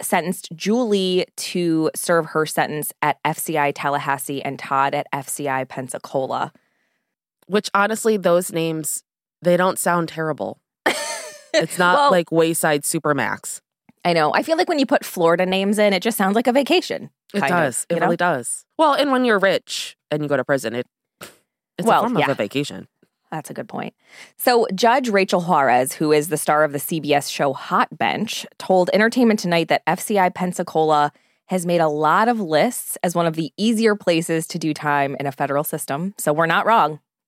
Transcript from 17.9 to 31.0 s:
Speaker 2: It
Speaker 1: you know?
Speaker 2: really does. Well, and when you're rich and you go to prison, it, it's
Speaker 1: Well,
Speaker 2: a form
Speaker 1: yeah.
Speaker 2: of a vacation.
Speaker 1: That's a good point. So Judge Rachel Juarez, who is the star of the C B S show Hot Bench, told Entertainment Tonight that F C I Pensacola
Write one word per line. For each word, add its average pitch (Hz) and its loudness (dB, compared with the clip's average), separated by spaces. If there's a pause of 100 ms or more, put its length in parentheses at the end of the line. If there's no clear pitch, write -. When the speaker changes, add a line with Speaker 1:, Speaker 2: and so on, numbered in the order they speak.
Speaker 2:
It 170 -2
Speaker 1:
you 165 0
know? 175 2
Speaker 2:
really 175 0
does. 165 -2 (140)
Well, 302 4
and 285 2
when 254 2
you're 208 4
rich - -2 (120)
and 151 -2
you 143 -2
go 143 0
to 127 0
prison, 123 -2
it, 123 -4 (340)
it's - -20 (520)
Speaker 1:
Well, 202 4
Speaker 2:
a - 4
form 240 -2
Speaker 1:
yeah. 147 2
Speaker 2:
of 139 2
a 127 0
vacation. 104 -6 (460)
Speaker 1:
That's 156 -10
a 143 -14
good 123 -12
point. 127 -10 (460)
So 240 2
Judge 240 2
Rachel 196 2
Juarez, 131 2
who 151 0
is 151 4
the 151 -2
star 151 2
of 147 0
the 143 -4
C 160 -4
B 147 0
S 139 2
show 139 0
Hot 190 -2 (100)
Bench, 135 -4 (120)
told 180 2
Entertainment 220 2
Tonight 170 0
that - 2
F 175 0
C 214 -4
I 185 4
Pensacola 160 0 (340)